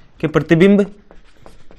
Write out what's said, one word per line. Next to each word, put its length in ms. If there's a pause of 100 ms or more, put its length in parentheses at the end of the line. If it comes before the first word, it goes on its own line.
(200)
कि 80
प्रतिबिंब, 540 (960)